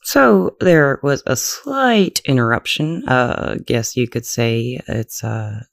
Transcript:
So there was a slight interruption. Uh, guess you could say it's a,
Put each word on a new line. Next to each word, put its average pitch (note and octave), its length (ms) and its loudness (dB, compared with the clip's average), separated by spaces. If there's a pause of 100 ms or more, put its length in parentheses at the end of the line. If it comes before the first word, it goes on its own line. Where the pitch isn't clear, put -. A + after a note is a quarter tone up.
So A3 580 2
there D#3 440 4
was C#3+ 240 0
a C3 80 0
slight B3+ 880 0
interruption. C#3+ 800 0
Uh, - 560 0
guess A#2 320 -2
you B2 120 0
could A#2 180 -6
say A#2 640 -2
it's - 360 -6
a, A2 500 -6